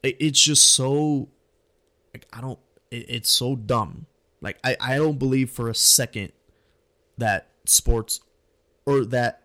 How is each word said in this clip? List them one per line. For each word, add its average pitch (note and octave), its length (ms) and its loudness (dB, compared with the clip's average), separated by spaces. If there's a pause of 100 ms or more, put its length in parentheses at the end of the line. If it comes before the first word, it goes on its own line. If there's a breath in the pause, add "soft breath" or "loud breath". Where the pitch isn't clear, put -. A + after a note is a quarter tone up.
It, C3+ 160 -2
it's D3 200 2
just - 340 6
so, C#3+ 560 0 (840)
like, - 180 -20
I A2+ 100 -16
don't, B2+ 180 -10 (320)
it, A#2 180 -12
it's - 220 -4
so C3 240 0
dumb. A2 500 -4 (340)
Like, - 240 -10
I, B2+ 160 -2
I C3 180 -2
don't D3+ 200 0
believe C3 320 0
for A#2 180 -6
a A2+ 60 -6
second - 580 2 (880)
that G#2 320 -2 (160)
sports - 540 0 (640)
or C#3 200 2
that A#2+ 400 -2